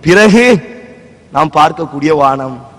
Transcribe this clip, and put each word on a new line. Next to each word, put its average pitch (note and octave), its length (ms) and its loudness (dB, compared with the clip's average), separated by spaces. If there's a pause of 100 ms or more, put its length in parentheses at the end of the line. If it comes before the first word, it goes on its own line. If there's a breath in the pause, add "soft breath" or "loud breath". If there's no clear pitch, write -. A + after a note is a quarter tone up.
பிறகு G#3 580 2 (720)
நாம் D3 220 -2
பார்க்கக்கூடிய D3+ 640 -2
வானம் C3+ 520 -4 (120)